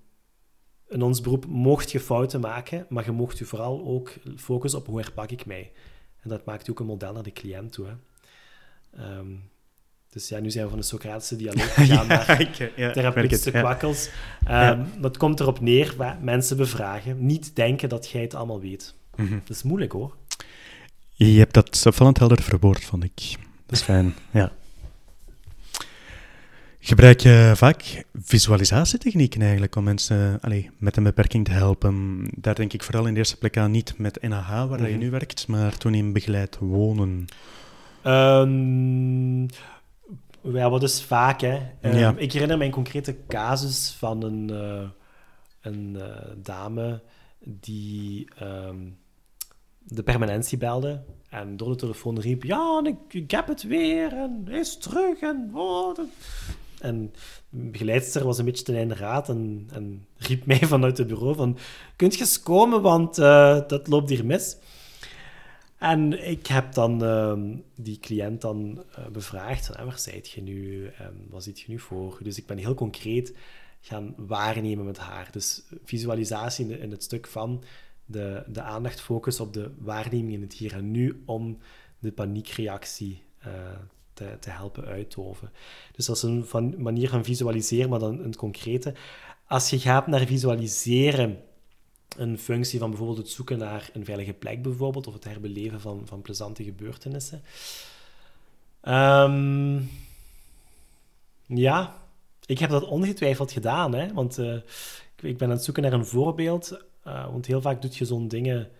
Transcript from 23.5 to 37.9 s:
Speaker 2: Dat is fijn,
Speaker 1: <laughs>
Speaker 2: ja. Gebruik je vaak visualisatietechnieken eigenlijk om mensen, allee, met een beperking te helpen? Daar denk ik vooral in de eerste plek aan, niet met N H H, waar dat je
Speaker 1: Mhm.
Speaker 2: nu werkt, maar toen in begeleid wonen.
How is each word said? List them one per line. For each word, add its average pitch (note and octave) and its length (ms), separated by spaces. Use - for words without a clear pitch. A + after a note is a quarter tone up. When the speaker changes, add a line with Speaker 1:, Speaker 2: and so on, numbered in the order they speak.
Speaker 2:
Dat - 120
is - 40
fijn, F#2 320
Speaker 1:
<laughs> - 60
Speaker 2:
ja. G2+ 200
Gebruik B2 400
je A#2 360
vaak - 480
visualisatietechnieken A2+ 1200
eigenlijk G2+ 340
om G#2 80
mensen, G2+ 580
allee, G2+ 360
met G2+ 200
een G#2+ 60
beperking G#2 420
te G2 60
helpen? G2 720
Daar G#2+ 200
denk G#2 180
ik G#2 100
vooral A2+ 220
in A2+ 80
de G#2+ 60
eerste - 180
plek A2+ 200
aan, G#2+ 140
niet A2 260
met G#2 240
N A2+ 100
H G#2 80
H, A#2 180
waar C3 100
dat A#2 100
je G#2+ 60
Speaker 1:
Mhm. A2 100
Speaker 2:
nu B2 60
werkt, - 380
maar G#2+ 300
toen A2 160
in G#2 200
begeleid G2+ 460
wonen. F#2+ 640